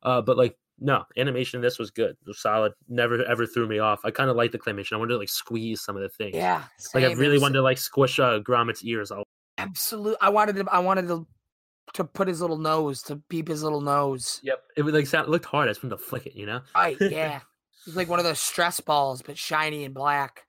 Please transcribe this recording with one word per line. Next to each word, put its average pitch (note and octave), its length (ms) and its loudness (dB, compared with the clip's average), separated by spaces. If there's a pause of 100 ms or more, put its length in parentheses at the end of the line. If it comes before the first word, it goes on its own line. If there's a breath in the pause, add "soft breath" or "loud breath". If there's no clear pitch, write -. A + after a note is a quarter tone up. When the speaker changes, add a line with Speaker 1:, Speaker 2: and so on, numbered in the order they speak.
Speaker 1:
Uh, B2 180 2
but, A2+ 160 4
like, B2 200 4 (220)
no, C3 260 2 (120)
animation C3 420 -2
in - 20 -4
this B2 160 0
was A2+ 140 -6
good. G#2+ 200 0 (100)
It - 60 -20
was G#2 120 -14
solid. G#2+ 340 0 (140)
Never, A#2+ 380 0
ever A#2 200 0
threw A2+ 220 -2
me G#2+ 120 -2
off. G#2+ 260 2
I A#2 60 -2
kinda C3+ 220 0
like A#2 180 2
the A#2 80 -6
claymation. G2+ 340 -6
I G#2+ 40 -4
wanted A#2 160 -2
to, A#2+ 60 0
like, G2+ 100 -8
squeeze A2+ 520 -6
some G2+ 140 -8
of G2 60 -6
the G2 80 -6
things. G2 260 -10
Speaker 2:
Yeah, F#2 280 0 (300)
Speaker 1:
Like, C3 100 4
I C3 60 6
Speaker 2:
same. A#2+ 100 -4
Speaker 1:
really C#3+ 160 6
Speaker 2:
It's C#3 60 6
Speaker 1:
wanted C#3 140 4
to, C3+ 60 4
like, C3 160 4
squish, - 420 0
uh, B2 200 4
Gromit's A#2 440 0
ears A2 280 -4
out. G2+ 140 -8 (320)
Speaker 2:
Absolute-, G#3 640 -4
I G3 80 6
wanted G#3 260 4
to, G3 160 -2
I F#3 80 4
wanted F#3 300 2
to, E3 180 -2 (680)
to - 120 -2
put F#3 240 -2
his E3+ 100 -2
little E3 180 0
nose, D#3 460 0
to D3 140 -8 (120)
peep E3 200 -6
his D3+ 120 -4
little D3+ 200 0
nose. C#3+ 600 0
Speaker 1:
Yep. C3 200 -2 (140)
It D3+ 60 2
was, D3+ 100 2
like, D3+ 120 4
sound-, D3+ 220 0
it D3 40 0
looked D#3 140 0
hard. C#3+ 220 2
I G#2+ 40 2
just - 120 -8
wanted A2+ 140 -6
to - 60 -14
flick - 240 -8
it, - 80 -16
you G2+ 100 -10
know? A2+ 160 -6 (120)
Speaker 2:
Right, E3+ 240 2
Speaker 1:
<laughs> - 40 0
Speaker 2:
yeah. D#3 400 -2 (440)
It's E3 100 -12
like F3+ 120 -2
one F3 120 2
of F3 60 2
those D#3 140 0
stress - 400 0
balls, C#3 420 2
but D3 160 -14
shiny D#3 460 -2
and C3+ 100 -10
black. C#3 560 -2